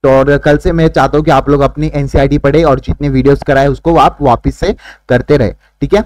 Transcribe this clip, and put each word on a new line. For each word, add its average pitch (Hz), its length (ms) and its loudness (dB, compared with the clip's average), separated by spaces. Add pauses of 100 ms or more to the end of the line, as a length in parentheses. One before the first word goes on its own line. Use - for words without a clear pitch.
तो 135 80 2
और 139 280 2
कल 151 200 0
से 175 140 -2
मैं 160 160 0
चाहता 143 300 0
हूँ 156 60 -2
कि 160 60 0
आप 135 180 0
लोग 143 120 2
अपनी 147 340 -2
एनसीईआरटी 139 440 0
पढ़े 147 240 0
और 139 180 0
जितने 147 280 -6
videos 135 340 0
कराए, 135 240 0
उसको 160 300 -2
आप 151 260 2
वापस 131 320 -2
से 190 220 -4 (320)
करते 123 280 0
रहे, 117 140 0
ठीक - 440 -8
है। 208 120 0